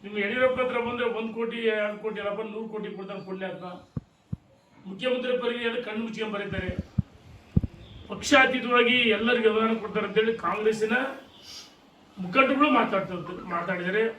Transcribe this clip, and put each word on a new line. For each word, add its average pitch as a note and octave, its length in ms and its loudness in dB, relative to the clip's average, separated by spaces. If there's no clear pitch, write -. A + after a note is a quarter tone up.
"ನಿಮ್ಮ G#3 160 -6
ಯಡಿಯೂರಪ್ಪ B3+ 420 2
ಹತ್ರ B3 200 0
ಬಂದ್ರೆ A#3+ 300 -2
ಒಂದ್ A3 240 -6
ಕೋಟಿ, A3+ 220 -4
ಎರಡ್ G#3+ 420 -2
ಕೋಟಿ G#3+ 220 -6
ಅಲ್ಲಪ್ಪ, G3+ 200 -4
ನೂರು A3 280 -8
ಕೋಟಿ G#3 280 -8
ಕೊಡ್ತಾನೆ F#3+ 240 -10
ಪುಣ್ಯಾತ್ಮ, F#3 460 -8
ಮುಖ್ಯಮಂತ್ರಿ B3 520 -2
ಪದವಿಗೆ A#3+ 320 -2
ಅದು A#3+ 120 -4
ಕಣ್ಣು G#3+ 220 -6
ಮುಚ್ಕೊಂಡ್ G#3+ 300 -6
ಬರೀತಾರೆ, F#3+ 420 -4
ಪಕ್ಷಾತೀತವಾಗಿ B3 880 6
ಎಲ್ಲರಿಗೂ A3+ 540 4
ಅನುದಾನ A3 260 2
ಕೊಡ್ತಾರೆ" G#3 300 -2
ಅಂತೇಳಿ A3 320 2
ಕಾಂಗ್ರೆಸ್ಸಿನ G#3+ 540 0
ಮುಖಂಡರುಗಳು C4 520 4
ಮಾತಾಡ್ತಾ F#3 440 2
ಇದ್ರು, - 300 -10
ಮಾತಾಡಿದ್ದಾರೆ. F#3 640 -2